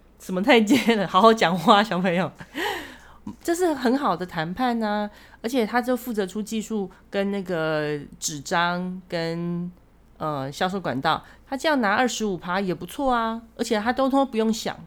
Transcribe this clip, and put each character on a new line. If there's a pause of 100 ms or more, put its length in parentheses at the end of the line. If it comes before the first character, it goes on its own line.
(200)
什
么
太
贱
了？
好
好
讲
话，
小
朋
友。 (1120)
这
是
很
好
的
谈
判
啊， (320)
而
且
他
就
负
责
出
技
术 (180)
跟
那
个 (200)
纸
张
跟， (460)
呃，
销
售
管
道， (240)
他
这
样
拿
二
十
五
趴
也
不
错
啊， (140)
而
且
他
都，
都
不
用
想，